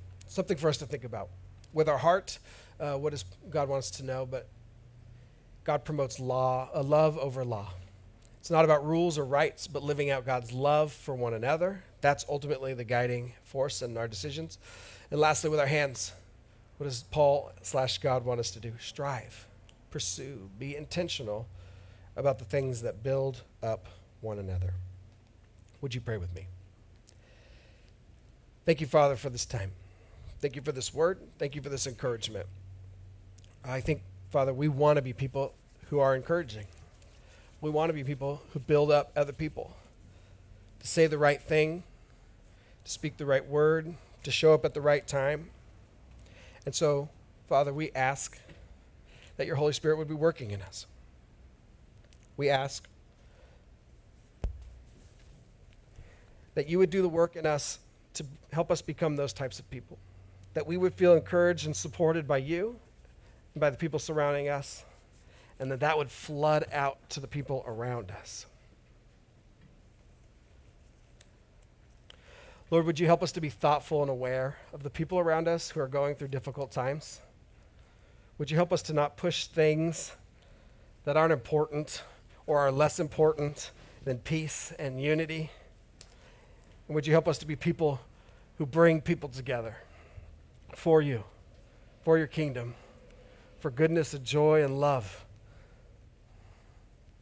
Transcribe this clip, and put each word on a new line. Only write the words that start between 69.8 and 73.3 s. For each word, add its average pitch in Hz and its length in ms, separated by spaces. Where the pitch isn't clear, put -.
Lord, 165 160
would 160 140
you 175 60
help 170 180
us - 80